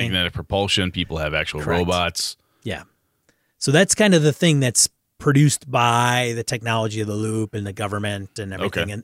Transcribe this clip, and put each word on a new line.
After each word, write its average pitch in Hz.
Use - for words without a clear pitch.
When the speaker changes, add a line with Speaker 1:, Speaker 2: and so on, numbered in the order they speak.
Speaker 1:
magnetic 90
propulsion. 98
People 82
have 78
actual 76
Speaker 2:
Correct. 82
Speaker 1:
robots. 87
Speaker 2:
Yeah. 98
So -
that's 175
kind 208
of 156
the 151
thing 160
that's -
produced 143
by 120
the 117
technology 113
of 104
the 104
Loop 110
and 104
the 98
government 104
and 98
everything. 92
Speaker 1:
Okay. 101
Speaker 2:
And, 110